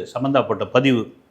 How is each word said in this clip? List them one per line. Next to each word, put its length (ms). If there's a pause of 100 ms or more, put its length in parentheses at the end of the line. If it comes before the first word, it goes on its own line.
(140)
சமந்தா 340
போட்ட 180
பதிவு. 380 (280)